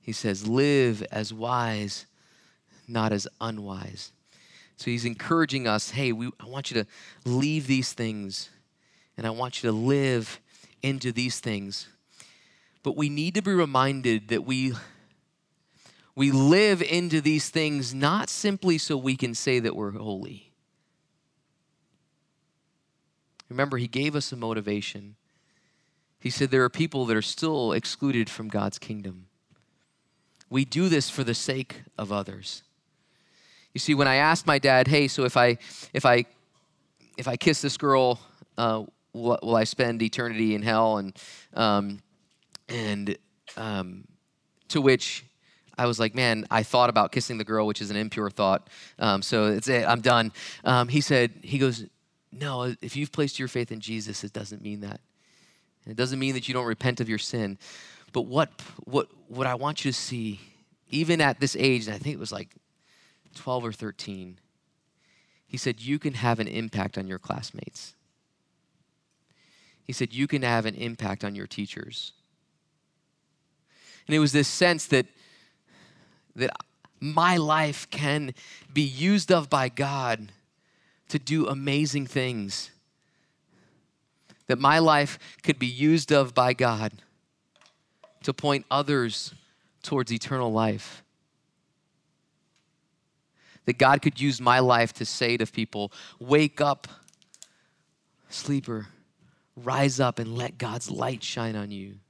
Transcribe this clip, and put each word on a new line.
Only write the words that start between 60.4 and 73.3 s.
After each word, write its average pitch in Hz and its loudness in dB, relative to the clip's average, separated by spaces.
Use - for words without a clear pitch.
even 160 0
at 139 4
this 139 0
age, 123 2
and 107 -8
I 104 -12
think 143 -6
it - -12
was, 107 -10
like, 98 -12
twelve 127 -6
or 110 -6
thirteen, 95 -12
he - -12
said, 117 -4
"You 135 -4
can 143 -4
have 117 0
an 110 -2
impact 107 -4
on 95 -6
your 92 -8
classmates." - -10
He - -12
said, 123 -4
"You 135 -2
can 143 0
have 117 2
an 110 -4
impact 113 -6
on 101 -6
your 101 -12
teachers." - -12